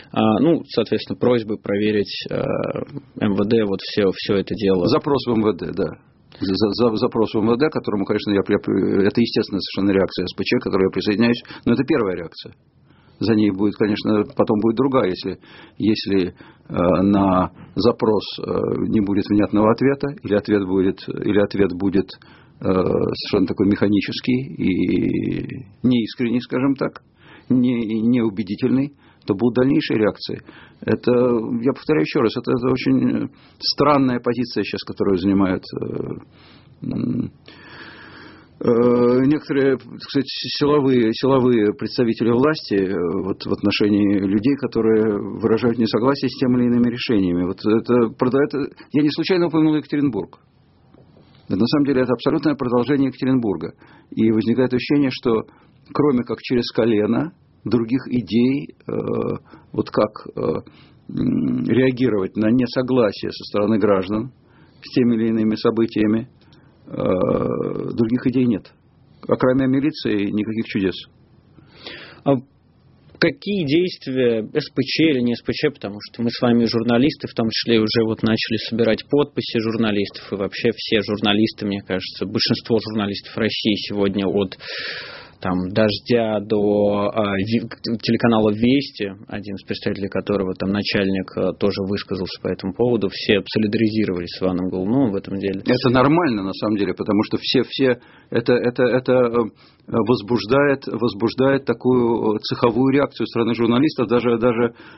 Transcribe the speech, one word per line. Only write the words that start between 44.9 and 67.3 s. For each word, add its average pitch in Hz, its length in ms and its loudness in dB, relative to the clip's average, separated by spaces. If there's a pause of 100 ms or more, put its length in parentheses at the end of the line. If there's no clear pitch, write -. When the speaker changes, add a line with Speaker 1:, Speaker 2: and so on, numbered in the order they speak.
Speaker 2:
выражают 113 360 2
несогласие 123 520 0
с - 100 -8
теми 127 220 2
или 123 60 2
иными 120 220 2
решениями. 95 540 0
Вот 92 220 -4
это 113 520 2
продает... 135 340 0 (420)
я 147 100 4
не 151 80 2
случайно 170 360 0
упомянул 156 280 2
Екатеринбург. 139 640 -2 (1080)
Это, - 100 -2
на 107 80 2
самом 143 200 2
деле, 131 180 2
это 123 100 0
абсолютное 147 420 0
продолжение 127 540 0
Екатеринбурга. 117 640 -2 (380)
И 110 200 2
возникает 113 420 2
ощущение, 143 380 0
что 113 320 -2 (500)
кроме 127 300 2
как 113 180 -6
через 120 300 -2
колено, 117 640 2 (320)
других 117 420 0
идей, 123 640 0
э, - 240 -12 (800)
вот - 160 -2
как, 110 220 0 (160)
э, - 120 -12 (720)
м, - 560 -2
реагировать 120 720 0
на 107 140 2
несогласие 120 800 0
со 92 120 -14
стороны 104 360 0
граждан 104 520 0 (500)
с - 120 -16
теми 120 220 4
или 113 120 0
иными 110 280 2
событиями, 110 720 0 (580)
э, - 60 -20
других - 1300 -2